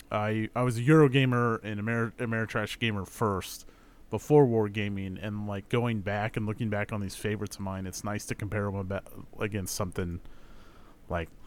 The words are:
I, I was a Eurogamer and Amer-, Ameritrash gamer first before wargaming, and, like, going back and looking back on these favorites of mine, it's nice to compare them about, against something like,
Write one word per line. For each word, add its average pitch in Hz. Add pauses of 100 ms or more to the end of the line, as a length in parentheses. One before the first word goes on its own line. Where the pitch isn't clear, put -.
(120)
I, 110
I 123
was 123
a 120
Eurogamer 127
and 104
Amer-, 113
Ameritrash 113
gamer 110
first - (460)
before 147
wargaming, 101
and, 104
like, 101
going 120
back 101
and 107
looking 107
back 104
on 104
these 95
favorites 104
of 101
mine, 95
it's 92
nice 104
to -
compare 104
them 98
about, 98 (340)
against 101
something 90 (920)
like, 85 (180)